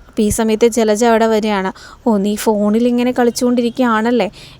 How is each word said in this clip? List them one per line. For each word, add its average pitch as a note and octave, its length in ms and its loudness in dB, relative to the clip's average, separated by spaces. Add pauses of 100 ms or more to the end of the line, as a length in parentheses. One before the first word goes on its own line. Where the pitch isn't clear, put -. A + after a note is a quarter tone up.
അപ്പൊ - 160 -6
ഈ G#3 80 0
സമയത്ത് A3 380 0
ജലജ A3 360 0
അവിടെ A3+ 240 2
വരികയാണ്. G#3 440 -2 (280)
"ഓ, A3 160 0
നീ G3+ 200 -2
ഫോണിൽ G#3+ 520 0
ഇങ്ങനെ A#3+ 240 0
കളിച്ചുകൊണ്ടിരിക്കുകയാണല്ലേ, A#3+ 1160 0 (320)